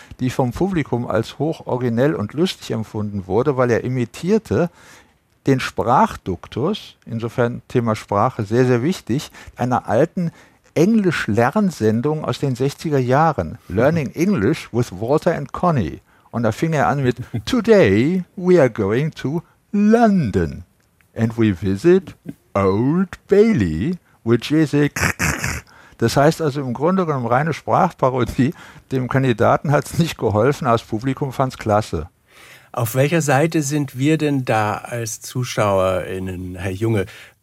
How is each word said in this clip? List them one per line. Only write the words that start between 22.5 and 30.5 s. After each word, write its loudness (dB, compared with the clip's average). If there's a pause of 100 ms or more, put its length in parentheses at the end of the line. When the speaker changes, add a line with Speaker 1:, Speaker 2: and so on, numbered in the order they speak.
Speaker 1:
Old 0
Bailey, 2 (260)
which 0
is 2
a“. 2 (1120)
Das 2
heißt 4
also -2
im -4
Grunde 0
genommen -2
reine 0
Sprachparodie. 0 (380)
Dem -2
Kandidaten 2
hat's 0
nicht -2
geholfen, 0